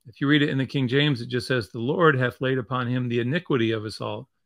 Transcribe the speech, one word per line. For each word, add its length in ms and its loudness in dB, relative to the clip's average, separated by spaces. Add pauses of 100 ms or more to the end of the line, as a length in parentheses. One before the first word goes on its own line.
If 140 -20
you 80 2
read 140 6
it 60 4
in 100 0
the 80 0
King 220 0
James, 320 2
it 80 -8
just 180 -2
says, 220 0
"The 120 -8
Lord 360 2
hath 240 -2
laid 180 0
upon 280 -4
him 220 -2
the 120 -2
iniquity 520 0
of 120 -4
us 160 -10
all." 280 -8 (180)